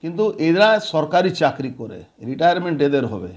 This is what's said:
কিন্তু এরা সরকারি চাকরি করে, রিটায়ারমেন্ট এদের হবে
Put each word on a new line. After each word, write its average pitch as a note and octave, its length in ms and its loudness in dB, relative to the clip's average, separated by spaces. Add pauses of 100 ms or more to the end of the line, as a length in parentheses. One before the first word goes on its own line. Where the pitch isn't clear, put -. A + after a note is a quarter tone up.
কিন্তু E3+ 320 -2
এরা G3 480 4
সরকারি F3 500 0
চাকরি C3+ 400 -2
করে, G#2+ 320 -14 (240)
রিটায়ারমেন্ট E3 560 0
এদের C#3+ 240 2
হবে G2 300 -8